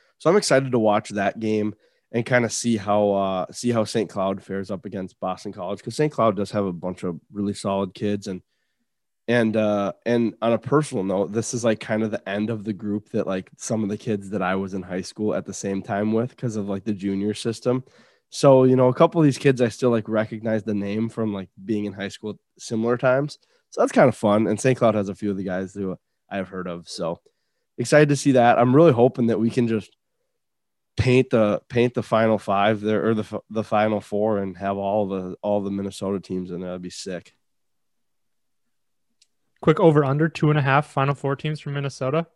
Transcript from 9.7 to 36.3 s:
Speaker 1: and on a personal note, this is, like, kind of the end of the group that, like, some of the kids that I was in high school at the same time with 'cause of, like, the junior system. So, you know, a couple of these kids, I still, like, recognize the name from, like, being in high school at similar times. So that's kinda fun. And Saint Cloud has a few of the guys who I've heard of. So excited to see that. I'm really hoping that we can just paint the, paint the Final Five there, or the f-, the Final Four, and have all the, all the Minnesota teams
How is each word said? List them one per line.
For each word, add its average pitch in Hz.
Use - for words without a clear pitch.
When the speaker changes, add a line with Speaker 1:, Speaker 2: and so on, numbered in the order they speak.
Speaker 1:
and 117
on 117
a 117
personal 139
note, 95
this 110
is, 117
like, 110
kind 110
of 107
the -
end 107
of 107
the 110
group 104
that, 104
like, 95
some 110
of 104
the 98
kids 101
that 101
I 92
was 95
in 95
high 90
school 107
at -
the 98
same 98
time 107
with 113
'cause 110
of, 101
like, 98
the 110
junior 98
system. 123
So, 131
you 127
know, 127
a 123
couple 165
of 156
these 139
kids, 127
I 120
still, 123
like, 113
recognize 110
the 107
name 104
from, 110
like, 95
being 104
in 101
high 98
school 107
at 101
similar 117
times. 135
So -
that's 262
kinda 151
fun. 107
And 104
Saint 127
Cloud 113
has 101
a 98
few 101
of 95
the 98
guys 92
who 98
I've 95
heard 92
of. 87
So 85
excited 147
to 143
see 135
that. 120
I'm 123
really 160
hoping 120
that 110
we 113
can 120
just 110
paint 127
the, 107
paint 120
the 113
Final 110
Five 104
there, 104
or 113
the 107
f-, 104
the 110
Final 107
Four, 104
and 95
have 98
all 98
the, 92
all 104
the 98
Minnesota 98
teams 92